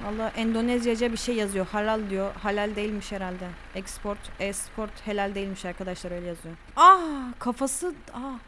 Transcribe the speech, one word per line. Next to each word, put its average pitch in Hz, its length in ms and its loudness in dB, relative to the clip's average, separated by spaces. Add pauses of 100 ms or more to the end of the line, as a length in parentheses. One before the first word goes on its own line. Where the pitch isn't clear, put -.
Vallahi 214 360 -2
Endonezyaca 233 720 2
bir 226 60 -4
şey 247 180 0
yazıyor. 196 320 0
Halal 214 420 0
diyor. 190 260 -2
Halal 208 400 0
değilmiş 208 360 -2
herhalde. 185 360 -4 (280)
Export, 202 440 -6 (200)
export 202 680 -4
helal 202 280 0
değilmiş 196 300 -6
arkadaşlar, 180 460 -6
öyle 175 160 -6
yazıyor. 165 280 -10 (200)
Ah, 359 240 12 (400)
kafası, 269 540 -2 (200)
ah. 254 340 -8